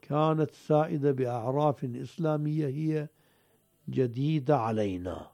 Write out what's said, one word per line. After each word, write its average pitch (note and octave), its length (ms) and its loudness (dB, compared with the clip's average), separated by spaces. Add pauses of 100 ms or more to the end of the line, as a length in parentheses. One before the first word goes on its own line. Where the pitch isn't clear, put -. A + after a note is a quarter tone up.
كانت D#3 480 2
سائدة D3+ 600 2
بأعراف C3 720 0
إسلامية D3+ 800 -2
هي D3+ 420 -4 (800)
جديدة C3 720 0
علينا. G2 760 -2